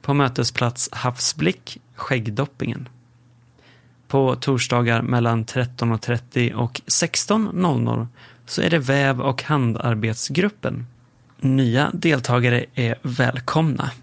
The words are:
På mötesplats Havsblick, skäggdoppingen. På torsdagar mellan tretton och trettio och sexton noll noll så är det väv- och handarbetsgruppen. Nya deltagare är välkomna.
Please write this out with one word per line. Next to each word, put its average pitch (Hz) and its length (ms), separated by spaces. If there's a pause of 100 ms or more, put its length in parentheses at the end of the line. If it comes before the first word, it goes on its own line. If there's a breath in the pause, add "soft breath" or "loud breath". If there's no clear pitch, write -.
På 139 120
mötesplats 123 760
Havsblick, - 840 (180)
skäggdoppingen. 120 920 (1160 soft breath)
På 131 280
torsdagar 120 640
mellan 117 440
tretton 123 460
och 113 100
trettio 120 520
och 117 340
sexton - 560
noll 165 380
noll 117 260 (380 loud breath)
så - 160
är 170 80
det 165 100
väv- 135 420
och 131 220
handarbetsgruppen. 120 1400 (520)
Nya 131 540
deltagare 123 720 (100)
är 117 260
välkomna. 123 920 (120)